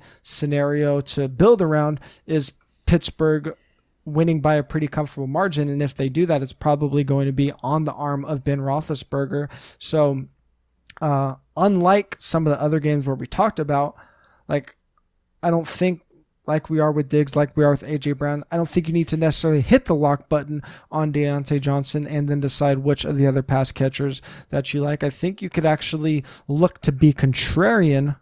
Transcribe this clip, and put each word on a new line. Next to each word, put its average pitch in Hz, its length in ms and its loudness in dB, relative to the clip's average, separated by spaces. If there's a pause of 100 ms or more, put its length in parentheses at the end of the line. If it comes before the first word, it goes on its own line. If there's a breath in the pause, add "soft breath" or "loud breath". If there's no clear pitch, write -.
(220 loud breath)
scenario 143 800 0
to 139 260 -4
build 190 340 4
around 151 380 2 (260 loud breath)
is 156 280 -2 (320)
Pittsburgh 156 680 0 (520)
winning 160 360 0
by 151 140 2
a 147 80 0
pretty 151 240 -4
comfortable 139 400 -6
margin. 151 420 -2
And 143 120 -4
if 139 140 -4
they 135 140 -2
do 156 160 0
that, 156 160 0
it's 135 120 -8
probably 147 500 0
going 139 220 0
to 139 80 0
be 139 180 0 (100)
on 151 240 -2
the 143 80 -4
arm 143 320 -6
of 143 200 -6
Ben 139 140 0
Roethlisberger. 139 880 -4 (300 loud breath)
So, 143 460 0 (760)
uh, 139 340 0 (220)
unlike 190 640 2
some 165 280 -2
of 147 40 4
the 139 100 -2
other 151 180 0
games 147 260 0
where 135 100 -2
we 131 120 -8
talked 208 320 -2
about, 143 360 -2 (520 soft breath)
like, 143 280 -4 (680)
I 170 80 0
don't 170 180 0
think 180 340 -2 (440)
like 151 240 -2
we 156 100 0
are 151 120 2
with 143 180 -2
Diggs, 147 260 0
like 147 200 0
we 151 80 4
are 143 80 6
with 139 120 -2
A 151 140 -4
J 143 140 -4
Brown. 147 400 -4
I 170 60 -2
don't 170 120 -2
think 156 180 0
you 165 60 -2
need 165 160 0
to 160 80 -2
necessarily 156 440 2
hit 240 240 4
the 170 100 2
lock 143 340 0
button 147 320 -2 (300 loud breath)
on 151 220 -2
Deontay 143 480 0
Johnson 143 460 -2
and 147 200 -2
then 143 120 0
decide 139 400 0
which 139 260 0
of 143 120 -2
the 139 100 4
other 135 160 2
pass 135 280 0
catchers 135 500 -4 (280 loud breath)
that 143 240 -4
you 143 80 -2
like. 147 220 -2
I 147 60 -2
think 180 320 -6
you 185 80 -8
could 160 160 -2
actually 151 580 0 (240 loud breath)
look 151 340 0
to 156 100 2
be 143 220 6
contrarian 147 1080 2